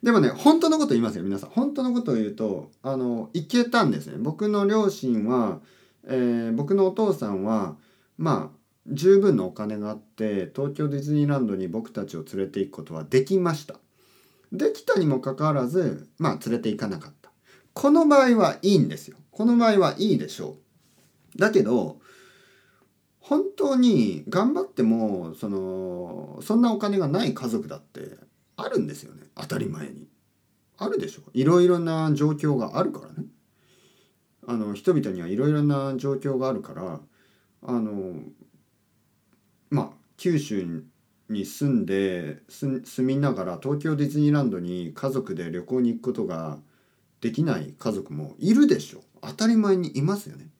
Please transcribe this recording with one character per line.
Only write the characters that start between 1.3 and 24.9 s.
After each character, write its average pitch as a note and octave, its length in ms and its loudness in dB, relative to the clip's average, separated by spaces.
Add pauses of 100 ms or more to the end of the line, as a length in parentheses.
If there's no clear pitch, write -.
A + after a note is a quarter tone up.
さ G2 80 -12
ん。 - 40 -18
本 C#4+ 240 0
当 C4+ 80 -4
の B3+ 100 0
こ A#3+ 80 0
と F#3+ 120 -2
を - 40 2
言 A2 120 0
う - 40 -6
と、 G#2 380 -4 (120)
あ C3+ 140 -4
の、 A#2+ 380 -4
行 E3 120 -4
け A#3+ 220 2
た A#3 160 2
ん C#3+ 60 2
で E2 100 -2
す - 80 -14
ね。 - 100 -12
僕 D#3 300 -2
の G3+ 180 2
両 G3+ 240 2
親 A#2+ 360 -2
は、 A2+ 340 0 (440)
え A#2+ 460 -2
ー、 A2+ 40 0
僕 D3 200 0
の G3 120 4
お F#3 40 2
父 G3+ 220 0
さ B2 160 -4
ん F#2+ 160 -4
は、 G2+ 320 -2 (400)
ま A#2 380 -2
あ、 - 40 -20 (280)
十 F3+ 320 6
分 G3 180 4
の F#2 100 0
お F2+ 60 -8
金 G#2+ 260 -6
が G#2 120 -6
あ G#2+ 40 -6
っ G#2 60 -16
て、 G#2 540 -4
東 C#3 200 -4
京 D3+ 140 -2
デ C#3+ 100 -2
ィ - 20 -4
ズ D3 140 -2
ニ D3 120 4
ー - 20 0
ラ C#3+ 100 2
ン B2 80 0
ド G2+ 100 0
に F#2 120 -4
僕 A2 220 -8
た G#2 140 -8
ち - 120 -12
を D#2+ 80 -8
連 F#2+ 220 -4
れ - 0 -
て F#2+ 140 -4
行 F#2+ 100 -2
く - 40 -20
こ D#2+ 80 -12
と D#2 120 -12
は D#2+ 100 -8
で C3 200 2
き F#3+ 140 0
ま F3 160 2
し D3 120 -12
た。 - 140 -20 (720)
で C#4+ 200 0
き - 100 -12
た - 160 2
に F3 80 4
も C3 140 2
か C3 140 -6
か D3 100 -4
わ D#3 80 2
ら C3+ 140 0
ず、 D3+ 420 -2 (100)
ま D3+ 140 2
あ、 D#2+ 120 -4
連 A#2 120 -2
れ - 20 0
て A2+ 120 -2
行 G#2 80 -4
か A2 100 -6
な F#2 100 -6
か - 120 -16
っ - 120 -20
た。 - 80 -20 (420)
こ - 180 2
の D#4 160 6
場 C#4 220 8
合 A#3+ 80 6
は F#3 260 4
い G3 120 4
い F3+ 40 8
ん C3 100 4
で - 80 -8
す - 120 -16
よ。 - 80 -20 (140)
こ - 140 -6
の A#3+ 120 4
場 A#3 160 6
合 G3+ 60 6
は D#3 200 4
い G3 160 2
い B2+ 40 0
で - 100 -6
し - 140 -12
ょ - 160 -12 (800)
う。 - 20 -16
だ G#3 120 4
け G#3+ 120 6
ど、 G#2 380 0 (1200)
本 D#4+ 240 0 (100)
当 C#4 220 0
に D#3+ 540 4
頑 A3 240 2
張 F4+ 80 -2
っ - 20 -2
て - 180 -4
も、 G#2 520 0